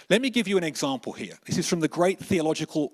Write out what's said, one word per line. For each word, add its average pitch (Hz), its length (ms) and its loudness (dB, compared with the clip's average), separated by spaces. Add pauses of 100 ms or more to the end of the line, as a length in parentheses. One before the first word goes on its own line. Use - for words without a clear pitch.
Let 214 140 4
me 262 80 0
give 220 160 0
you 196 100 2
an 175 60 2
example 135 500 -4
here. 90 320 -12
This - 140 -2
is 165 80 -2
from 170 140 0
the 151 60 2
great 175 300 2
theological 156 760 -2